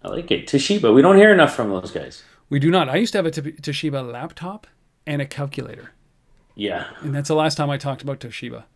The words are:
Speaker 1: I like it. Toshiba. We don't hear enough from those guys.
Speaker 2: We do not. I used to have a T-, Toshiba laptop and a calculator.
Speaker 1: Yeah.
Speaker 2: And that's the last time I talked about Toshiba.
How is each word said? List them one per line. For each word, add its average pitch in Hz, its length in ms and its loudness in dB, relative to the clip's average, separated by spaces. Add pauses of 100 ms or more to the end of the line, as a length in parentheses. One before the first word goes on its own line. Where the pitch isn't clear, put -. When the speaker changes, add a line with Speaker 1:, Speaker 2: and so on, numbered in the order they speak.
Speaker 1:
I - 60 -14
like 127 220 -10
it. - 160 -2
Toshiba. 135 480 2
We 131 80 8
don't 190 160 8
hear 208 160 10
enough 165 200 4
from 113 140 -4
those 92 220 -6
guys. - 320 -12 (260)
Speaker 2:
We 143 100 -2
do 147 120 2
not. 175 180 2
I 135 80 -2
used 226 160 0
to 214 60 -2
have 180 80 -2
a 160 40 -2
T-, 156 220 -10
Toshiba 143 580 -8
laptop 165 560 -14 (400)
and 147 140 -6
a 139 60 -6
calculator. 143 640 -12 (640)
Speaker 1:
Yeah. 101 320 -8 (160)
Speaker 2:
And 143 120 -6
that's 143 140 -6
the 160 60 -2
last 156 220 0
time 147 120 -2
I 143 80 -4
talked 135 240 -8
about 135 200 -10
Toshiba. 120 440 -14 (120)